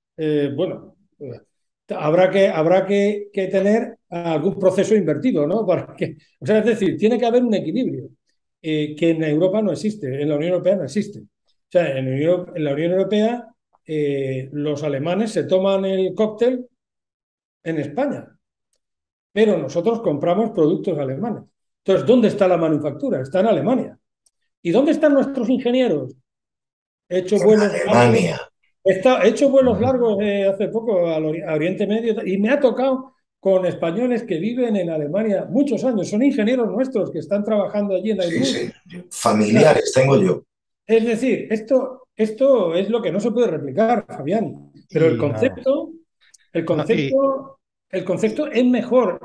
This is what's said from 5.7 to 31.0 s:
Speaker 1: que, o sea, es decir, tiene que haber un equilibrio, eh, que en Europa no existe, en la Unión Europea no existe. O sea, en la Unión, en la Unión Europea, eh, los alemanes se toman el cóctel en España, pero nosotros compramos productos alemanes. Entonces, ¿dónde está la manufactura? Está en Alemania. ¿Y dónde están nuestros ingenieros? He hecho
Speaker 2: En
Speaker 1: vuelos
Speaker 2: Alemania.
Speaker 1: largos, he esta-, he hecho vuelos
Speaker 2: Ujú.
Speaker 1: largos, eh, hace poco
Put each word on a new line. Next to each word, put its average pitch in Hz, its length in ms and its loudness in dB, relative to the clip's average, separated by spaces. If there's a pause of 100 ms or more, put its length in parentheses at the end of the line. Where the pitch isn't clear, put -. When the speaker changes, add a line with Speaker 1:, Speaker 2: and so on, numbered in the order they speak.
Speaker 1:
que, - 200 -6 (240)
o - 60 -12
sea, 214 120 4
es 208 80 0
decir, 208 300 0
tiene 220 220 2
que 240 80 0
haber 247 180 2
un 220 100 0
equilibrio, 160 540 -4 (540)
eh, 151 340 -4
que 165 140 2
en 156 140 0
Europa 185 380 0
no 190 100 0
existe, 143 500 -4
en 147 60 -2
la 147 80 0
Unión 165 160 -2
Europea 180 240 0
no 175 80 -4
existe. 135 360 -6
O - 500 -20
sea, 151 280 0
en 131 80 -2
la 131 60 -2
Unión, 170 420 0
en 156 100 -4
la 143 80 0
Unión 165 200 0
Europea, 214 540 0 (400)
eh, 139 640 -4
los 147 300 -4
alemanes 165 500 -2
se 165 120 -2
toman 190 400 0
el 190 300 -2
cóctel 233 520 -2 (960)
en 165 160 -4
España, 147 480 -4 (1080)
pero 208 260 2
nosotros 170 420 -2
compramos 175 500 0
productos 160 480 0
alemanes. 147 460 -6 (400)
Entonces, 160 220 2
¿dónde 220 220 6
está 190 200 0
la 180 80 4
manufactura? 156 640 -2
Está 135 200 -2
en 208 60 2
Alemania. 208 520 0 (640)
¿Y 170 80 -2
dónde 277 220 4
están 302 220 4
nuestros 247 340 0
ingenieros? 240 640 0 (920)
He 180 100 -2
hecho 185 180 0
Speaker 2:
En 180 80 2
Speaker 1:
vuelos 208 260 6
Speaker 2:
Alemania. 160 640 2
Speaker 1:
largos, - 180 -10 (340)
he 190 80 4
esta-, 220 320 2
he 208 40 8
hecho 269 220 2
vuelos 262 240 4
Speaker 2:
Ujú. 190 80 -2
Speaker 1:
largos, 240 400 0
eh, 202 240 0
hace 196 220 0
poco 214 380 0